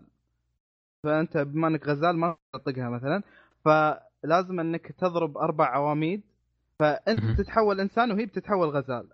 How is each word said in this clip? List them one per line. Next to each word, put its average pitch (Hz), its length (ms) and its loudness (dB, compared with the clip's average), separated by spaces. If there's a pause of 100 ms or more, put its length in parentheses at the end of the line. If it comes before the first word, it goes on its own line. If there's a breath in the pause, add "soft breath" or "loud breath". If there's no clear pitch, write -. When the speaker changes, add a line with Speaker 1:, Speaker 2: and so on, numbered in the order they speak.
(1040)
Speaker 1:
فانت 156 340 0
بما 147 300 0
انك 151 200 -2
غزال 156 300 0
ما 165 180 0 (180)
تطقها 127 360 -6
مثلا، 135 340 -2 (420 soft breath)
فلازم 156 960 2
انك 165 320 -4
تضرب 165 460 -2
اربع 156 280 0
عواميد، 151 560 0 (580)
فانت 151 440 2
Speaker 2:
مهم. 110 120 2
Speaker 1:
تتحول 202 440 2
انسان 220 320 0
وهي 208 140 -2
بتتحول 185 440 -2
غزال. 135 440 -4